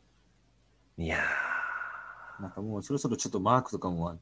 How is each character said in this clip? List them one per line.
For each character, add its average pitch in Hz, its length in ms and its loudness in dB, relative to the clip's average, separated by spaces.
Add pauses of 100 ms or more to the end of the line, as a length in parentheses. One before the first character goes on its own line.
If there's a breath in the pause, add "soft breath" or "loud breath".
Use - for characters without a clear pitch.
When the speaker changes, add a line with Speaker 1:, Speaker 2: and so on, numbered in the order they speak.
(960)
Speaker 1:
い 82 100 0
や 80 100 2
ー。 - 1200 -2
Speaker 2:
な 95 80 -6
ん - 20 -14
か 98 100 -8
も 107 160 -4
う 98 60 -4
そ 139 100 -2
ろ 139 60 2
そ 131 100 2
ろ 113 80 2
ち - 100 0
ょ - 20 -6
っ - 20 -10
と 104 80 2
マ 110 180 8
ー 127 60 4
ク - 80 -10
と 95 80 -2
か 92 100 -2
も 85 320 0